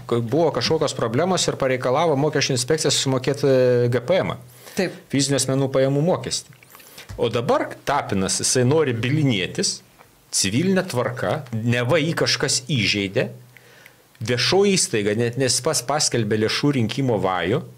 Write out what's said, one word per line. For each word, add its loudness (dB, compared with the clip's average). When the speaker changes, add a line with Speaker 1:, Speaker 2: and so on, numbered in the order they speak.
Speaker 1:
buvo 2
kažkokios 0
problemos 0
ir -4
pareikalavo 2
mokesčių 0
inspekcija 0
susimokėti, 0
e, 4
G 2
P 0
M. -6
Speaker 2:
Taip. -4
Speaker 1:
Fizinių 0
asmenų 0
pajamų 2
mokestį. -4
O 2
dabar 0
Tapinas, -2
jisai 2
nori 2
bylinėtis, 0
civilinė 0
tvarka, -2
neva 0
jį -2
kažkas 0
įžeidė, 0
viešoji 2
įstaiga, 0
net 0
nes 0
pas -2
paskelbė 0
lėšų 0
rinkimo 0
vajų. 0